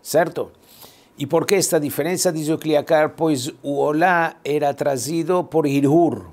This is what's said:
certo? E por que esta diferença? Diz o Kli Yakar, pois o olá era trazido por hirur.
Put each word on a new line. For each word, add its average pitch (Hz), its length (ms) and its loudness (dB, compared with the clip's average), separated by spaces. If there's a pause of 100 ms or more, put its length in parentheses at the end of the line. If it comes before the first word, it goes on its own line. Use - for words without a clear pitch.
certo? 156 500 -2 (680)
E 143 80 -6
por 160 180 0
que 202 120 2
esta 165 220 2
diferença? 165 540 -2
Diz 156 160 -4
o 160 80 0
Kli 156 160 -4
Yakar, 151 380 2
pois 151 380 -2 (140)
o 143 160 -6
olá 160 640 0
era 143 280 0
trazido 151 720 -2
por 156 220 0
hirur. 139 640 2